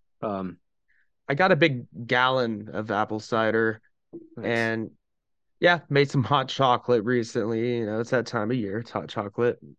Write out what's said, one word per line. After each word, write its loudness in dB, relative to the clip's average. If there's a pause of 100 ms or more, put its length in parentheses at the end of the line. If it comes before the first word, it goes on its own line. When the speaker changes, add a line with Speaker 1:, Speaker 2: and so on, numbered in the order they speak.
(220)
Speaker 1:
Um, -6 (720)
Speaker 2:
I -2
got 4
a 4
big 2 (220)
gallon 2
of -6
apple 0
cider 0 (560)
Speaker 1:
Nice. -8
Speaker 2:
and, -2 (680)
yeah, 4 (100)
made 4
some 2
hot 0
chocolate 2
recently. -2
You -2
know, -2
it's -4
that 2
time -2
of 0
year. -4
It's -12
hot -6
chocolate, -2 (200)